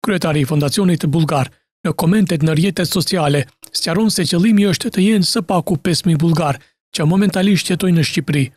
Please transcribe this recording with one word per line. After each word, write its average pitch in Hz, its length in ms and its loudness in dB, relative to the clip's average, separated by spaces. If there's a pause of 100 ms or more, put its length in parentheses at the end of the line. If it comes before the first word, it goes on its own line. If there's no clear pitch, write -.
Kryetari 160 380 0
i - 20 -4
Fondacionit 156 640 0
Bullgar, 147 400 0 (340)
në 165 120 -2
komentet 170 480 0
në 160 120 2
rrjetet 175 320 0
sociale, 147 560 0 (280)
sqaron 202 400 0
se 175 160 -2
qëllimi 202 420 2
është 214 240 -4
të 185 120 2
jenë 208 220 2
së 226 200 -2
paku 180 320 -2
pesë 175 280 -2
mijë 156 120 2
bullgar 160 380 0 (380)
që 151 120 -2
momentalisht 190 640 0
jetojnë 170 280 0
në 151 100 2
Shqipëri 147 380 -2 (100)